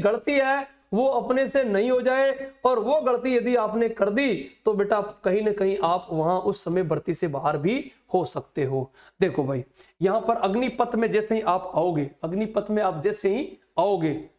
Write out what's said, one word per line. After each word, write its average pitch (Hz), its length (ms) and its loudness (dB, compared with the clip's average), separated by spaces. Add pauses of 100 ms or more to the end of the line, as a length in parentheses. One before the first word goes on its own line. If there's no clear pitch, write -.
गलती 226 320 2
है 277 420 0 (180)
वो 233 140 2
अपने 254 400 0
से 269 160 2
नहीं 214 280 0
हो 254 100 2
जाए, 269 500 0 (140)
और 254 140 2
वो 262 220 2
गलती 247 340 0
यदि 240 200 2
आपने 220 340 0
कर 208 200 -2
दी 247 240 2 (320)
तो 220 80 4
बेटा 202 260 0 (240)
कहीं 196 180 2
ना 214 100 0
कहीं 196 320 0
आप 180 280 0
वहां 165 300 0
उस - 220 -2
समय 175 200 0
भर्ती 160 300 -2
से 170 140 -2
बाहर 151 300 -2
भी 190 340 -2 (220)
हो 180 120 2
सकते - 380 -6
हो। 131 280 -4 (280)
देखो 165 240 0
भाई, 131 200 -4 (380)
यहां 190 200 2
पर 226 160 0
अग्निपथ 226 580 0
में 220 160 0
जैसे 214 240 0
ही 220 80 0
आप 185 320 0
आओगे, 156 340 0 (140)
अग्निपथ 208 460 -4
में 214 140 0
आप 175 200 -2
जैसे 208 320 0
ही 285 220 -6 (220)
आओगे 170 340 2 (260)